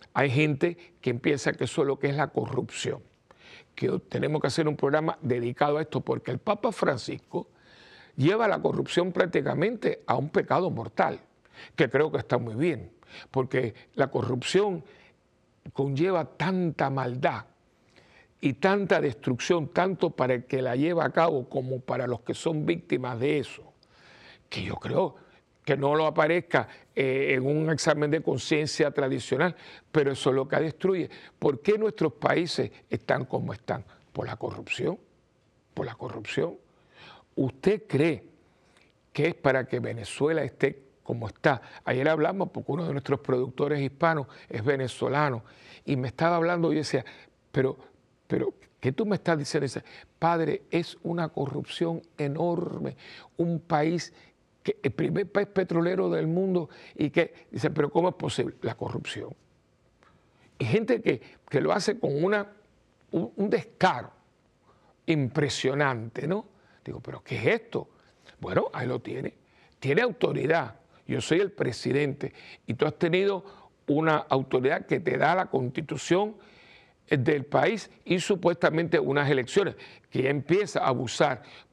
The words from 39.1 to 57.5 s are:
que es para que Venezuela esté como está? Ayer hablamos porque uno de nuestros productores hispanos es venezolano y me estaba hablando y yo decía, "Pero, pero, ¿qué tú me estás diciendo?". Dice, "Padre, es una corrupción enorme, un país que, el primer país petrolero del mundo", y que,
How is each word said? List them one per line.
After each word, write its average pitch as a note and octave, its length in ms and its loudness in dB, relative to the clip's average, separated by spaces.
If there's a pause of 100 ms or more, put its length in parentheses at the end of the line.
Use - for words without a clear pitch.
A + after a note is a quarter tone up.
que D3 140 0
es F3 80 -2
para C3 320 2
que B2 120 -2
Venezuela A#2 640 -2
esté C3+ 380 0 (220)
como A#2 240 -6
está? B2+ 340 2 (240)
Ayer C3 240 2
hablamos E3 400 2
porque A2+ 220 -8
uno E3 160 -2
de D3 60 -4
nuestros C#3 260 -2
productores C3+ 600 -2
hispanos C#3+ 480 0 (220)
es A#2 140 -6
venezolano C3 800 0 (420)
y C#3+ 120 0
me B2+ 100 -2
estaba E3+ 300 0
hablando E3 340 2
y D3+ 40 2
yo D#3 40 2
decía, C3 260 -2 (460)
"Pero, C3+ 260 0 (520)
pero, - 240 -2 (260)
¿qué B2+ 120 0
tú G#3 160 -2
me G#3 80 0
estás E3+ 220 0
diciendo?". C#3+ 280 -2
Dice, - 180 -6 (360)
"Padre, E3 500 0
es - 320 -2
una E3+ 280 -4
corrupción D3+ 720 -4 (120)
enorme, D3+ 800 -4 (420)
un E3+ 220 0
país D#3+ 540 0 (480)
que, - 220 -2
el - 80 0
primer E3+ 400 -2
país G3+ 160 0
petrolero F3+ 640 0
del D#3+ 160 0
mundo", F3+ 420 0 (260)
y D3+ 140 0
que, - 420 0